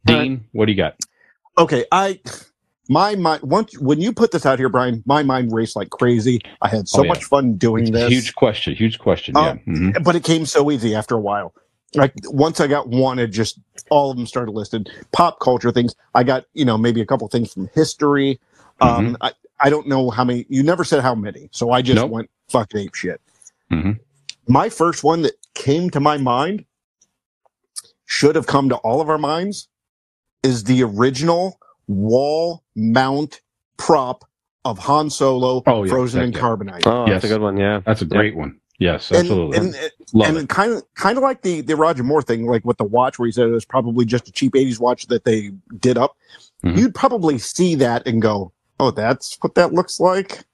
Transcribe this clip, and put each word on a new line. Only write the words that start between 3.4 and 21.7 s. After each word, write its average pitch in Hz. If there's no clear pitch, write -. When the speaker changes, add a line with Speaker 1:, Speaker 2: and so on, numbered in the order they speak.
Speaker 1:
once, 180
when 143
you 226
put 220
this 156
out 131
here, 127
Brian, 123
my 147
mind 127
raced 113
like 101
crazy. 120
I 101
had 104
so 101
Speaker 2:
Oh, -
yeah. 85
Speaker 1:
much 82
fun 135
doing 113
Speaker 2:
It's -
a -
Speaker 1:
this. 117
Speaker 2:
huge 120
question, -
huge 110
question, 98
Speaker 1:
Uh, 151
Speaker 2:
yeah. 92
Mm-hmm. 92
Speaker 1:
but 170
it 170
came 160
so 147
easy 113
after 107
a 110
while. 101
Like, 143
once 147
I 147
got 139
one, 127
it 117
just, 104
all 143
of 127
them 120
started 117
listed. 107
Pop -
culture 120
things. 120
I 123
got, 131
you 156
know, 113
maybe 117
a 107
couple 120
things 120
from 95
history. 143
Um, 117
Speaker 2:
Mm-hmm. -
Speaker 1:
I, 131
I 139
don't 151
know 135
how 120
many. 123
You 135
never 170
said 143
how 123
many, 104
so 120